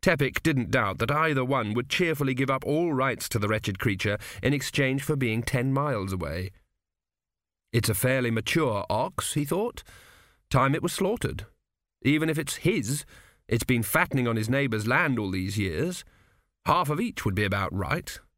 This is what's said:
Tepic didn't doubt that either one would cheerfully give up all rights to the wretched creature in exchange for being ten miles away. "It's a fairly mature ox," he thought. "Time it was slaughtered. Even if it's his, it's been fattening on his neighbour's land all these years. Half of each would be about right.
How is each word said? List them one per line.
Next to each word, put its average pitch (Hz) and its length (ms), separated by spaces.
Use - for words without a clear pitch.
Tepic 143 420
didn't 135 280
doubt 107 280
that 117 120
either 147 340
one 123 300
would 123 160
cheerfully 147 420
give 131 160
up 135 160
all 160 300
rights 131 340
to - 100
the 104 100
wretched 107 300
creature 104 380
in 135 120
exchange 139 480
for 151 140
being 117 260
ten 127 280
miles 131 440
away. 90 360
"It's 113 180
a 107 40
fairly 127 360
mature 113 580
ox," - 460
he 147 100
thought. 196 380
"Time 135 260
it 165 80
was 175 120
slaughtered. 190 500
Even 156 280
if 151 80
it's - 200
his, 147 460
it's 113 160
been 120 180
fattening 139 460
on 113 80
his 110 120
neighbour's 120 380
land 135 320
all 98 140
these 95 260
years. 104 460
Half 156 260
of 151 100
each 233 240
would 101 100
be 101 80
about 98 320
right. 98 460